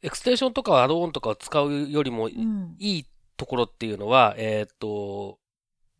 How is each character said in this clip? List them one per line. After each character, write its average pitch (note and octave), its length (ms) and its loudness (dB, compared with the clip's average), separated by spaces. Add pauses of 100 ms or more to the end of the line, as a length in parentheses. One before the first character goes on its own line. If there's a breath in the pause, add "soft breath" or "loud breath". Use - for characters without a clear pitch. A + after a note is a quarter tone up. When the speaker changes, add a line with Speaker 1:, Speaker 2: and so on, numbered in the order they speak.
Speaker 1:
エ D#3 80 -8
ク - 80 -8
ス - 60 -10
テ B3 100 2
ン B3 60 4
シ C4+ 80 0
ョ - 20 0
ン A#3+ 60 -2
と C4 80 -2
か D#3 200 6
ア C3 60 6
ド E3 140 2
オ F3 40 0
ン D#3+ 60 -8
と C3+ 80 -6
か A2+ 80 -4
を G#2+ 80 -2
使 - 260 0
う C#3+ 280 -2
よ D3 120 0
り C3 80 -2
も A2+ 160 -2
Speaker 2:
う - 40 -6
ん。 G3+ 480 -4
Speaker 1:
い F#3+ 220 -2
い C3+ 60 -12 (300)
と - 80 -8
こ C3 120 -4
ろ A#2+ 80 2
っ - 60 -2
て - 140 -10
い G#2+ 80 -4
う G2 60 -6
の G2+ 80 -8
は、 A#2 320 6
え A2 240 -2
ー - 20 -6
っ - 140 -14
と、 G2+ 600 -8 (600)